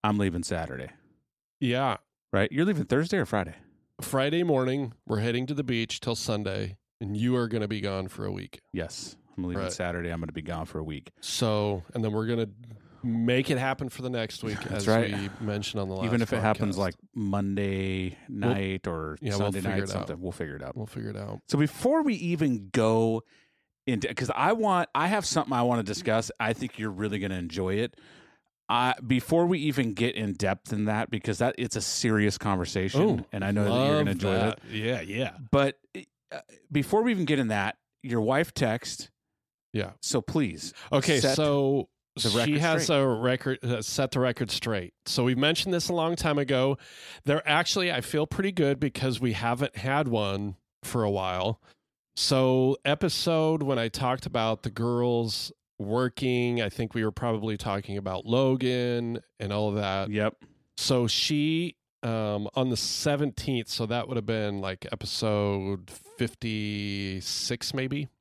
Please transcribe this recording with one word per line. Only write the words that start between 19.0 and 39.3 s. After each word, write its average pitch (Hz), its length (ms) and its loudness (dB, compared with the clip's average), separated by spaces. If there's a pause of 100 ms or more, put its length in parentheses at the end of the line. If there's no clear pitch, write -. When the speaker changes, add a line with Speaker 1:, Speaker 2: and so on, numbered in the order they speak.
Speaker 2:
yeah, 113 120 -4
we'll 101 80 0
Speaker 1:
Sunday 101 200 0
Speaker 2:
figure 95 120 -2
Speaker 1:
night, 98 80 0
Speaker 2:
it - 20 -4
out. 98 80 -6
Speaker 1:
something, 98 320 -6
we'll 90 100 -6
figure 73 240 -8
it 76 60 -12
out. - 120 -10
Speaker 2:
We'll 110 120 -8
figure 107 240 -10
it 101 80 -10
out. 104 300 -10
Speaker 1:
So 139 100 2
before 262 440 2
we 269 120 2
even 143 560 0
go 113 540 4 (600)
into, 117 280 -2
'cause 127 200 -4
I 165 200 4
want, 202 400 2
I 160 140 2
have 202 180 0
something 147 260 0
I 123 120 2
wanna 120 180 4
discuss. 110 480 0 (100)
I 113 140 2
think - 240 -6
you're 107 120 -4
really 101 280 -2
gonna 95 160 -2
enjoy 92 400 -2
it. 113 260 -2 (680)
I, 123 280 2 (120)
before 135 380 4
we 175 140 2
even 135 340 0
get 117 220 0
in 101 180 -2
depth 98 400 -2
in 104 140 0
that, 107 240 0
because 107 260 -2
that, 123 220 2
it's 123 180 -4
a 101 60 -2
serious 104 560 2
conversation, 95 640 0 (180)
Speaker 2:
Ooh, - 100 -10
Speaker 1:
and 98 140 -4
I 98 60 0
know 104 140 2
that 101 60 2
you're 120 80 4
gonna 143 200 4
Speaker 2:
love 101 100 2
Speaker 1:
enjoy 95 240 0
Speaker 2:
that. 107 260 2 (120)
Speaker 1:
it. 117 40 -8
Speaker 2:
Yeah, 110 280 -2
yeah. 107 340 -4 (140)
Speaker 1:
But, 139 280 4 (540)
uh, - 80 -8 (320)
before 147 300 4
we 240 80 2
even 185 160 0
get 147 120 4
in 120 100 2
that, 104 280 0 (260)
your 120 200 0
wife 135 320 2
text. - 560 -2 (640)